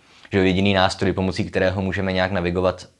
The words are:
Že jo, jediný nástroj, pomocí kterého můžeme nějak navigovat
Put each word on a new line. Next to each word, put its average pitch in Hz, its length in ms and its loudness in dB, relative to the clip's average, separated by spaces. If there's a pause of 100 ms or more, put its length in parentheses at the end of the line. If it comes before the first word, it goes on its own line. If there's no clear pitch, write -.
(320)
Že 101 60 2
jo, 92 60 4
jediný 95 300 2
nástroj, 95 380 2
pomocí 92 320 -2
kterého 95 380 -2
můžeme 95 300 -4
nějak 92 200 0
navigovat 90 540 -2 (140)